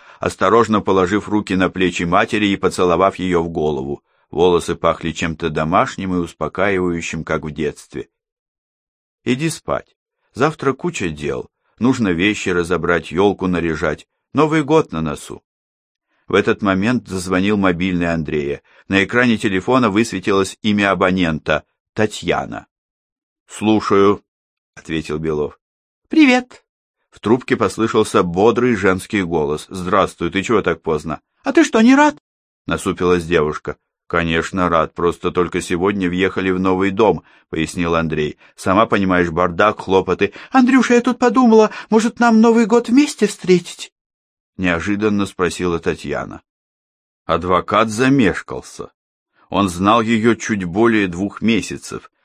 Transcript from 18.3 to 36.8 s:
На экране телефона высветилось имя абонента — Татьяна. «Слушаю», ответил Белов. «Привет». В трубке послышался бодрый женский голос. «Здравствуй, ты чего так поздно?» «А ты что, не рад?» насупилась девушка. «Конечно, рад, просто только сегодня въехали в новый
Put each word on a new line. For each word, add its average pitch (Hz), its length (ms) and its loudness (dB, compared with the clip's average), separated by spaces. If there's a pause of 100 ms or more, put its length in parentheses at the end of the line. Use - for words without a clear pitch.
На 98 160 2
экране 117 360 2
телефона 113 500 0
высветилось 95 720 0
имя 104 300 2
абонента — 92 720 0 (300)
Татьяна. 71 760 -4 (800)
«Слушаю», 101 760 2 (520)
ответил 78 420 -6
Белов. 76 420 -4 (480)
«Привет». 254 560 2 (460)
В - 100 -20
трубке 123 380 0
послышался 110 640 0
бодрый 110 540 2
женский 95 480 0
голос. 78 460 -2
«Здравствуй, 90 600 -2
ты 95 140 -2
чего 107 180 2
так 85 220 -2
поздно?» 78 380 -4 (220)
«А 277 80 -4
ты 330 120 4
что, 226 180 0
не 254 140 6
рад?» 294 200 4 (520)
насупилась 90 580 0
девушка. 76 520 -2 (320)
«Конечно, 85 600 0
рад, 80 260 0
просто 87 340 -2
только 87 320 -2
сегодня 92 480 -2
въехали 95 400 -2
в 92 100 0
новый 95 300 0